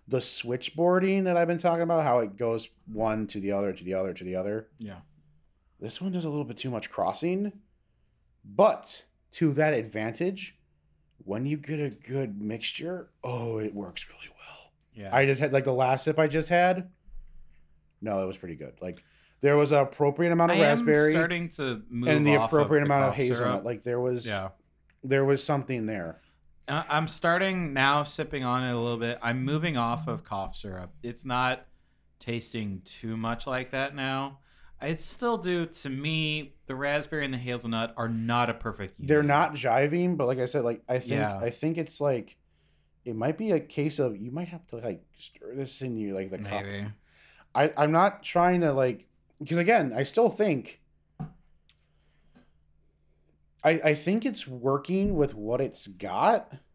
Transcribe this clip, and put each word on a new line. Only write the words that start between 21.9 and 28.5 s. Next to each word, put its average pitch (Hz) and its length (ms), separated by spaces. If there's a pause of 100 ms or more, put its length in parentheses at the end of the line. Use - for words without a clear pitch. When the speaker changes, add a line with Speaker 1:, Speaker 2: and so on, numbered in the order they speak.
Speaker 1:
and 151 180
the 147 100
Speaker 2:
off - 160
of 156 60
Speaker 1:
appropriate 147 220
Speaker 2:
the 147 60
Speaker 1:
amount 139 180
of 135 60
Speaker 2:
cough 127 60
Speaker 1:
hazelnut. 123 360
Speaker 2:
syrup. 113 120
Speaker 1:
Like, 110 180
there 123 180
was, 123 260
Speaker 2:
Yeah. 98 220 (560)
Speaker 1:
there 135 200
was 139 200
something 131 420
there. 90 340 (480)
Speaker 2:
Uh, 147 200
I'm 156 200
starting 180 640
now 139 320
sipping 147 400
on 127 200